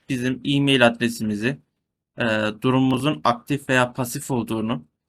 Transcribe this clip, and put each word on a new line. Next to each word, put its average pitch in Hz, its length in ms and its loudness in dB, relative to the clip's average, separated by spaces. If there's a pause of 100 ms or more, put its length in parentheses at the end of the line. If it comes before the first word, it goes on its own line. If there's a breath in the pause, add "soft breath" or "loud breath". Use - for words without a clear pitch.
bizim 127 360 -2
e-mail 139 420 4
adresimizi, 117 720 -2 (600)
e, 120 60 -2 (360)
durumumuzun 131 640 2
aktif 120 440 -2
veya 127 240 2
pasif 131 380 -6
olduğunu, 113 540 -4 (240)